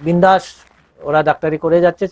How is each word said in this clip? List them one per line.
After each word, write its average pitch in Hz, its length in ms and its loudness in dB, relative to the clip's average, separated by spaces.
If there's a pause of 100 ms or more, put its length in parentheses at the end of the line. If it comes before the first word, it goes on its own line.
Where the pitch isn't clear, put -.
বিন্দাস, 175 420 2 (600)
ওরা 151 200 -2
ডাক্তারি 151 360 -2
করে 165 220 0
যাচ্ছে 175 320 -2